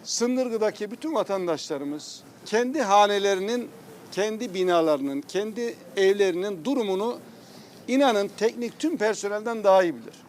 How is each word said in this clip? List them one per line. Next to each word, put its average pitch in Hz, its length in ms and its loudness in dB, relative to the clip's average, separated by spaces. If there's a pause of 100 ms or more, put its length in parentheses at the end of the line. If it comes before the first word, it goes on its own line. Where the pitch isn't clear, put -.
Sındırgı'daki 226 880 -2
bütün 302 220 -8
vatandaşlarımız 156 1080 -4 (220)
kendi 254 360 0
hanelerinin, 202 880 2 (420)
kendi 214 420 -4
binalarının, 156 680 2
kendi 214 540 -6 (220)
evlerinin 190 680 2
durumunu 226 540 -2 (680)
inanın 233 500 2
teknik 240 420 -2
tüm 320 180 -2
personelden 214 680 -2
daha 190 200 8
iyi 165 120 0
bilir. 113 200 -16 (140)